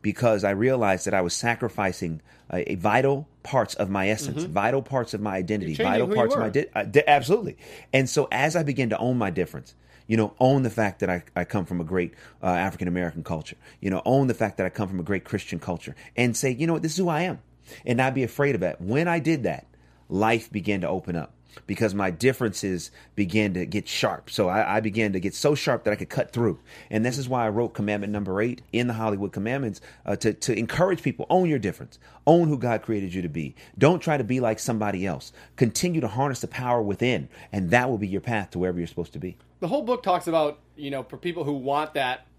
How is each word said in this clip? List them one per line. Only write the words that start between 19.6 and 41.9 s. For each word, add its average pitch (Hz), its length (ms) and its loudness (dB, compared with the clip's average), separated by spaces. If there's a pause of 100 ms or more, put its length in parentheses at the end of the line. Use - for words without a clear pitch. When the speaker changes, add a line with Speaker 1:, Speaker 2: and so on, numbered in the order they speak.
Speaker 1:
life 110 420 2
began 98 300 -2
to 85 80 -4
open 90 260 -4
up, 80 180 -6 (360)
because 101 260 0
my 98 160 0
differences 98 800 -2 (240)
began 101 400 2
to 90 100 -2
get - 220 -4
sharp. - 440 -2
So 98 180 2
I, 104 300 2
I - 20 2
began 107 320 0
to 92 80 -2
get 92 120 -4
so 147 220 2
sharp 135 300 0
that 104 80 2
I 104 40 0
could 95 140 -8
cut - 220 -4
through. 117 260 0 (320)
And 110 160 0
this 127 100 -2
is 131 120 -6
why 123 180 0
I 107 40 0
wrote 110 240 0
commandment 104 380 -2
number 98 300 -2
eight 123 200 -2 (100)
in 120 160 0
the 117 60 -2
Hollywood 104 380 -2
Commandments, 113 480 -4 (240)
uh, 101 120 -2
to, 110 160 2
to - 260 -2
encourage 170 460 0
people, - 260 -2
own 180 180 4
your 143 120 2
difference. 87 400 -6 (260)
Own 165 220 8
who 147 100 2
God 113 240 0
created 98 320 -2
you 95 80 -2
to 87 60 -2
be. 73 260 -6 (240)
Don't 151 220 6
try 156 160 0
to 131 80 0
be 127 160 0
like 110 180 2
somebody 104 480 -2
else. 80 260 -6 (220)
Continue 160 460 2
to 120 80 -2
harness 127 320 0
the - 80 -6
power 123 340 0
within, 101 460 0 (240)
and 95 180 -2
that 123 180 4
will 117 100 -2
be 98 100 -4
your 95 120 -2
path 110 300 -4
to - 80 -6
wherever 90 200 0
you're 85 100 -4
supposed - 240 -8
to 76 80 -12
be. 90 160 -10 (240)
Speaker 2:
The 175 80 -4
whole 269 140 0
book 240 200 -2
talks 175 240 0
about, 156 320 0 (180)
you 143 140 -10
know, 135 120 -6
for 131 140 -14
people 170 280 -6
who 143 80 -2
want 143 420 -2